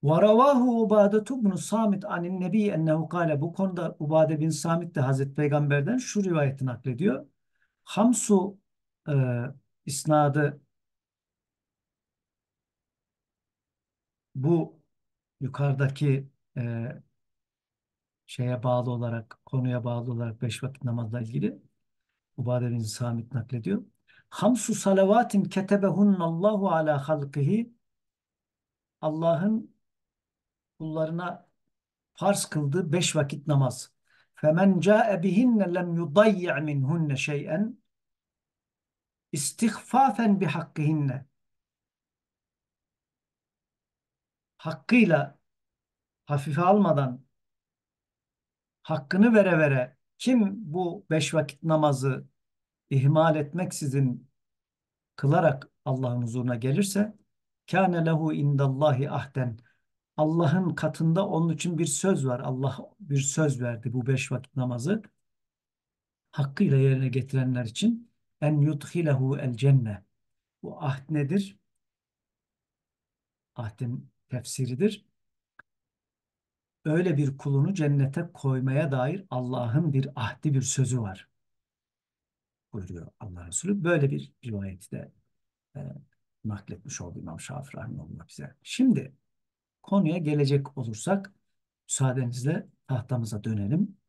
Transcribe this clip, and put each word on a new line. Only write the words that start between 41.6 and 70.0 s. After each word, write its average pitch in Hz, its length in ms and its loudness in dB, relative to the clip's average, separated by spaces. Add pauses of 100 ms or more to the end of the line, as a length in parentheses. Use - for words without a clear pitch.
Hakkıyla, 165 840 2 (840)
hafife 147 360 -2
almadan, 160 640 2 (1600)
hakkını 196 500 4
vere 190 240 6
vere 139 400 2 (200)
kim 208 560 0
bu 175 360 -6
beş 160 240 0
vakit - 300 -2
namazı 139 640 0 (640)
ihmal 151 460 4
etmeksizin 143 960 -4 (840)
kılarak 151 540 0 (160)
Allah'ın 127 360 -2
huzuruna 120 340 -4
gelirse, 196 600 0 (540)
"Kâne 175 340 2
lehu 160 280 0
indallahi 139 800 0
ahden." 123 480 -6 (580)
Allah'ın 165 580 2
katında 160 520 0
onun 165 280 0
için 170 220 -4
bir 165 80 0
söz 165 420 0
var. 123 120 -2
Allah 131 380 -4 (220)
bir 143 220 -2
söz 139 400 0
verdi 117 320 -6
bu 123 140 -4
beş 135 240 -2
vakit 127 240 -8
namazı 127 480 -2 (1300)
hakkıyla 139 460 0
yerine 135 320 2
getirenler 127 560 -2
için. 226 460 -2 (300)
"En 151 200 2
yudhilehu 143 800 0
el 123 180 -4
cenne." 117 460 2 (600)